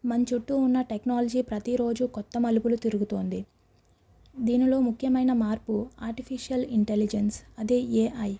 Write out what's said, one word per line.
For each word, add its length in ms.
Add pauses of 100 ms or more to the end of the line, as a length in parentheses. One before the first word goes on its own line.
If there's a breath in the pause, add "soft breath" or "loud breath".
మన 180
చుట్టూ 340
ఉన్న 260
టెక్నాలజీ 600
ప్రతిరోజు 600
కొత్త 340
మలుపులు 380
తిరుగుతోంది. 640 (960)
దీనిలో 440
ముఖ్యమైన 520
మార్పు 420 (280)
ఆర్టిఫిషియల్ 680
ఇంటెలిజెన్స్, 680 (220)
అదే 200 (180)
ఏఐ. 440